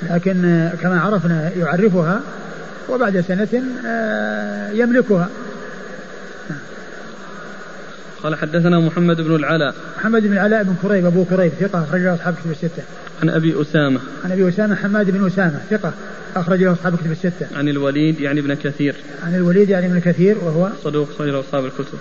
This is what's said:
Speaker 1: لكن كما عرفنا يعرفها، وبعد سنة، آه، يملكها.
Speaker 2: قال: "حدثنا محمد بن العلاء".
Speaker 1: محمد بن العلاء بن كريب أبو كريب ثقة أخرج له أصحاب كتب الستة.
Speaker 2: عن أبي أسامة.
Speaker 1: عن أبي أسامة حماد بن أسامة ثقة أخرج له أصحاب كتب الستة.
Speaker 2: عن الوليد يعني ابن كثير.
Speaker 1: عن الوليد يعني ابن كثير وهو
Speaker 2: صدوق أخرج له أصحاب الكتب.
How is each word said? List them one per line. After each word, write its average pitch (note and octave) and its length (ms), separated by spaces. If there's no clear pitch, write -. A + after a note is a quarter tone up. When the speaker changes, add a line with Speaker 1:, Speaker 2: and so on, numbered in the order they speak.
Speaker 1:
لكن F3 580
كما F3+ 180
عرفنا E3+ 560
يعرفها، F3 640
وبعد G#3+ 400
سنة، G#3+ 340
آه، G#3+ 840
يملكها. G#3+ 580
Speaker 2:
قال: D#3 120
"حدثنا E3+ 460
محمد E3 400
بن D#3+ 140
العلاء". D3+ 400
Speaker 1:
محمد A3 240
بن G#3 100
العلاء G#3 300
بن F#3+ 200
كريب F#3+ 240
أبو F3 180
كريب F3+ 360
ثقة F3+ 240
أخرج D#3+ 160
له F3+ 140
أصحاب E3+ 200
كتب E3 160
الستة. D#3+ 320
Speaker 2:
عن D#3+ 60
أبي D#3+ 340
أسامة. D3 380
Speaker 1:
عن F3+ 80
أبي F#3 160
أسامة G#3 260
حماد G3+ 360
بن G3 160
أسامة E3+ 340
ثقة G#3 220
أخرج F3+ 260
له F#3 100
أصحاب F3 240
كتب E3 160
الستة. E3 340
Speaker 2:
عن D3 120
الوليد C#3+ 520
يعني C#3+ 200
ابن C#3+ 140
كثير. C#3+ 400
Speaker 1:
عن E3+ 80
الوليد F#3 360
يعني F3+ 160
ابن F3+ 140
كثير F3+ 420
وهو E3+ 260
Speaker 2:
صدوق D3 300
أخرج D3 140
له C#3 120
أصحاب C3+ 240
الكتب. C3 360